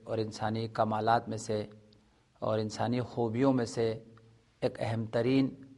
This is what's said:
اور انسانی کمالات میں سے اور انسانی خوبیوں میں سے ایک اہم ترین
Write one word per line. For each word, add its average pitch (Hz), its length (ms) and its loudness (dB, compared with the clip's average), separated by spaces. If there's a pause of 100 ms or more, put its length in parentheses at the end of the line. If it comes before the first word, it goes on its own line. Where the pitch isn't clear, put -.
اور 113 140 -4
انسانی 110 500 -2
کمالات 110 600 2
میں 110 100 -6
سے 107 280 -4 (720)
اور 110 200 0
انسانی 110 420 0
خوبیوں 120 520 2
میں 123 120 2
سے 113 400 -2 (560)
ایک - 180 -2
اہم 113 280 -2
ترین 127 420 2 (300)